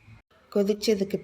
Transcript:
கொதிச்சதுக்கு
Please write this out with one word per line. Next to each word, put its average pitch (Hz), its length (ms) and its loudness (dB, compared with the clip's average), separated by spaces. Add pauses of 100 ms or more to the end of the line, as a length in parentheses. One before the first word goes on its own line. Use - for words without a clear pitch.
(560)
கொதிச்சதுக்கு 202 680 0